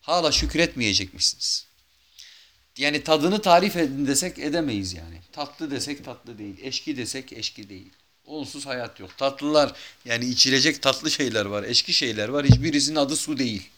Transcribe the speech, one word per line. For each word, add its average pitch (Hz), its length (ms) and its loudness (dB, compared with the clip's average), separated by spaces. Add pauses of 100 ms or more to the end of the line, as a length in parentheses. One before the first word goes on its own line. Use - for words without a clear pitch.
"Hala 160 300 2
şükretmeyecek 117 800 0
misiniz?" - 540 -2 (1080)
Yani 147 260 0
tadını 160 380 2
tarif 180 340 6
edin 143 320 0
desek 160 320 0
edemeyiz 131 540 -2
yani. 82 280 -14 (100)
Tatlı 147 400 -8
desek 139 340 -6
tatlı 120 320 -16
değil. 101 240 -12
Eşki 135 360 -6
desek 131 360 -8
eşki 107 360 -10
değil. 92 240 -18 (320)
Onsuz 143 400 -12
hayat 123 340 -8
yok. - 180 -16
Tatlılar, 139 580 2 (300)
yani 120 200 -2
içilecek 131 560 4
tatlı 143 300 2
şeyler 110 340 0
var, 101 180 -4
eşki 120 300 0
şeyler 107 360 0
var. 143 160 0
Hiçbirisinin 143 500 4
adı 143 200 2
su 151 220 -4
değil. 113 400 -4